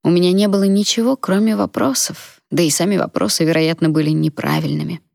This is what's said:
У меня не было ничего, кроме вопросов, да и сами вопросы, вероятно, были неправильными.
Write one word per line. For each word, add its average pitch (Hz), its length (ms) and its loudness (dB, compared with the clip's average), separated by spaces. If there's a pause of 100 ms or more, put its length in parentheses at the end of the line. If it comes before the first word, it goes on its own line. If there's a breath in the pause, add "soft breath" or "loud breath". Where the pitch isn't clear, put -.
У 170 60 2
меня 180 220 2
не 202 140 2
было 196 180 0
ничего, 208 520 0
кроме 208 400 0
вопросов, - 840 -4 (100)
да 156 120 0
и 156 80 2
сами 185 280 0
вопросы, - 460 -2
вероятно, 165 440 0
были 156 220 0
неправильными. 156 920 -2 (140)